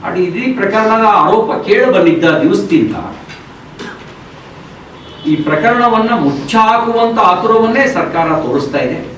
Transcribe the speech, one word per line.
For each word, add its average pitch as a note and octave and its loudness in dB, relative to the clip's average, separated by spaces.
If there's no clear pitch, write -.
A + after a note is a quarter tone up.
ಅದು F3+ -4
ಇಡೀ G#3 -2
ಪ್ರಕರಣದ A3 0
ಆರೋಪ G#3 2
ಕೇಳಿ B3 4
ಬಂದಿದ್ದ E3 2
ದಿವಸದಿಂದ E3+ 2
ಈ - 2
ಪ್ರಕರಣವನ್ನ A#3 0
ಮುಚ್ಚಾಕುವಂತ A3+ 0
ಆತುರವನ್ನೇ A3+ 2
ಸರ್ಕಾರ - -2
ತೋರಿಸ್ತಾ D#3 -2
ಇದೆ. - -6